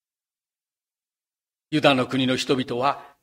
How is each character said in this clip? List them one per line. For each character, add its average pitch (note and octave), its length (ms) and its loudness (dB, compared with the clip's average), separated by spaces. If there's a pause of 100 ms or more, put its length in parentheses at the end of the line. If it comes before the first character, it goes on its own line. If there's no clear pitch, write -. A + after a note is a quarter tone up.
(1700)
ユ D3+ 100 0
ダ C#3+ 140 6
の B2 140 0
国 C3 180 -2
の B2+ 100 0
人 C3 200 0
々 B2+ 260 -4
は - 400 -4